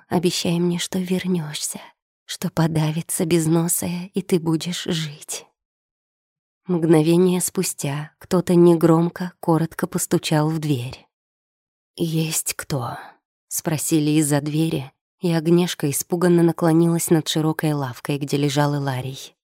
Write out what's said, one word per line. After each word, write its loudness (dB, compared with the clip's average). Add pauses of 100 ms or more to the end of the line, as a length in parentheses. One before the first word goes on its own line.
обещай 0
мне, 0
что -4
вернёшься, -4 (460)
что -8
подавится -2
безносая, 0
и -4
ты 0
будешь -4
жить". -8 (1200)
Мгновение 4
спустя -4
кто-то 0
негромко, 4
коротко -2
постучал -2
в -4
дверь. -6 (880)
"Есть -2
кто?" — -6 (480)
спросили -2
из-за 2
двери, -2 (280)
и 0
Агнешка 2
испуганно 2
наклонилась 2
над 2
широкой 0
лавкой, -4
где -2
лежал 0
Иларий. -6